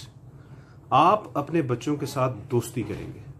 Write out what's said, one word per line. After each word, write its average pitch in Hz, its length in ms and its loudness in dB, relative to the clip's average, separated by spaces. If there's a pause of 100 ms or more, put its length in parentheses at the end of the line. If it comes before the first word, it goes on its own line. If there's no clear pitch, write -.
(920)
आप 175 440 6
अपने 151 240 0
बच्चों 127 360 -2
के 135 80 -6
साथ 127 300 0 (140)
दोस्ती 120 340 -2
करेंगे 85 380 -10 (180)